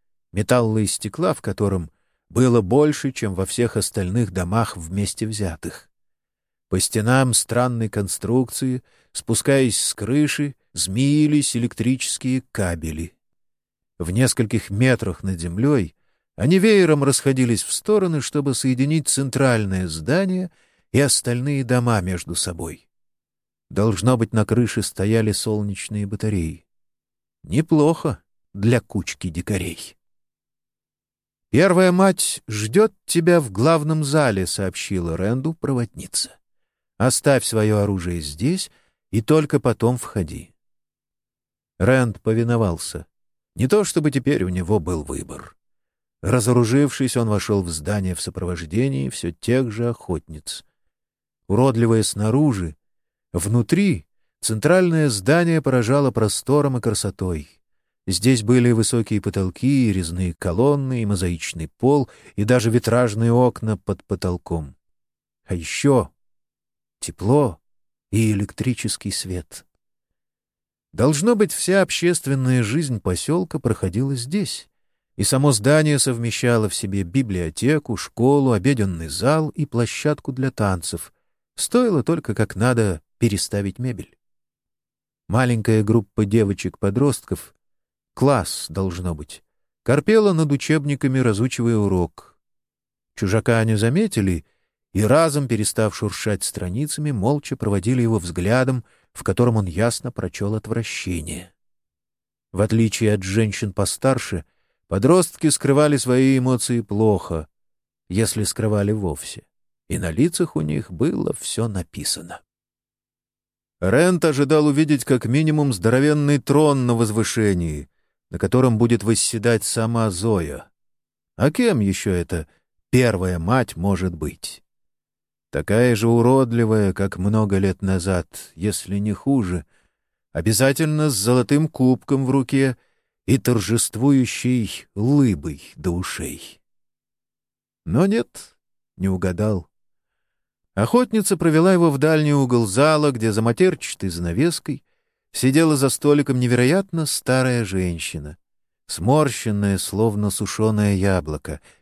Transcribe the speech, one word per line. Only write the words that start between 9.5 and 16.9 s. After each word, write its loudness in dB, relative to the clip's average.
с -4
крыши, -2
змеились 0
электрические -2
кабели. -6
В -4
нескольких 0
метрах 0
над -4
землёй -2
они 2
веером 4